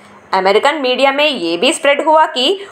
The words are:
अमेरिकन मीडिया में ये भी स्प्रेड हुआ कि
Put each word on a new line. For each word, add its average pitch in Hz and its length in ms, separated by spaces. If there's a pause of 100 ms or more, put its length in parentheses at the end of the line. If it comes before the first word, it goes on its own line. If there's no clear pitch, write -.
(340)
अमेरिकन 202 480
मीडिया 262 300
में 285 140
ये 175 320
भी 254 160
स्प्रेड 285 320
हुआ 311 220
कि 311 320 (120)